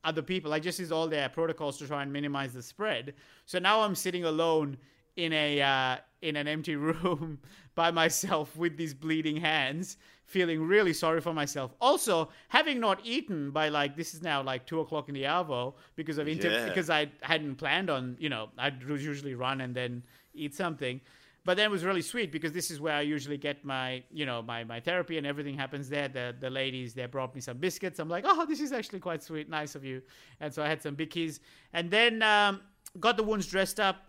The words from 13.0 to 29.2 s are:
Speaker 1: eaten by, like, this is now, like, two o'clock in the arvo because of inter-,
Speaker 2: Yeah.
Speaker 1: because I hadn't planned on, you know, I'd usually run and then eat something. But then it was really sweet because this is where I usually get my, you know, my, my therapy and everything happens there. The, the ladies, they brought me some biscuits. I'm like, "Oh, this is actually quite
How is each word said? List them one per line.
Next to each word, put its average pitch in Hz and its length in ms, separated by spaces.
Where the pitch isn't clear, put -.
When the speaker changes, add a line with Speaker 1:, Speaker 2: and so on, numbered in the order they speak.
Speaker 1:
eaten 208 480
by, 151 180
like, 143 280
this 165 160
is 156 80
now, 147 200
like, 131 240
two 160 140
o'clock 151 300
in 143 60
the 135 80
arvo 139 500
because 151 220
of 151 100
inter-, 190 240
Speaker 2:
Yeah. 160 160
Speaker 1:
because 156 220
I 151 220
hadn't 147 340
planned 160 340
on, 127 300
you 151 100
know, 110 280
I'd 131 260
usually 143 520
run 131 260
and 123 140
then 123 280
eat 147 220
something. 139 460
But 180 140
then 208 80
it 214 60
was 175 120
really 180 200
sweet 214 280
because 156 220
this 170 180
is 147 80
where 156 140
I 147 80
usually 147 360
get 143 280
my, 127 460
you 151 160
know, 120 160
my, 117 200
my 117 160
therapy 170 380
and 143 80
everything 143 320
happens 139 320
there. 143 180
The, 123 320
the 131 120
ladies, 131 420
they 123 140
brought 127 260
me 131 80
some 123 160
biscuits. 175 420
I'm 156 100
like, 185 180
"Oh, 339 180
this 302 140
is 285 120
actually 214 280
quite 165 240